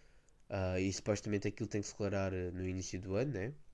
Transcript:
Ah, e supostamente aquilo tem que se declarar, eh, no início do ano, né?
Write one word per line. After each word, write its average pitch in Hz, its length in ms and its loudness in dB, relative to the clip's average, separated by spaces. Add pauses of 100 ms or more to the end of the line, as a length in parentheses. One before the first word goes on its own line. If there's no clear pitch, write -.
(500)
Ah, 92 300 2
e 95 140 4
supostamente 104 540 0
aquilo 104 200 -2
tem 104 140 0
que - 60 -2
se - 60 -10
declarar, 98 400 2
eh, 90 180 -2
no 90 160 -2
início 92 340 -2
do 95 140 -2
ano, 131 180 2
né? 107 200 -2 (200)